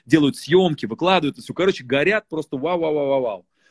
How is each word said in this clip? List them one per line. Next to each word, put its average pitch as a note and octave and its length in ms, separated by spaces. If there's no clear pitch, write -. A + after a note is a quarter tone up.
делают C#3+ 300
съёмки, E3+ 500
выкладывают D#3+ 440
это A#2+ 140
всё. - 100
Короче, F3+ 300
горят D3 440
просто D#3 300
вау-вау-вау-вау-вау. C#3 880